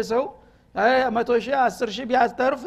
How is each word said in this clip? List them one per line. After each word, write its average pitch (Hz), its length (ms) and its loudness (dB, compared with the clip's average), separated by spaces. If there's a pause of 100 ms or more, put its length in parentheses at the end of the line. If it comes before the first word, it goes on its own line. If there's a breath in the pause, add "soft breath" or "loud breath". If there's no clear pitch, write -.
ሰው፣ 226 200 0 (520 soft breath)
አይ፣ 226 200 4 (140)
መቶ 233 200 -2 (100)
ሺህ፣ 240 180 -4
አስር 240 320 0
ሺህ 208 160 -8
ቢያተርፍ 254 600 0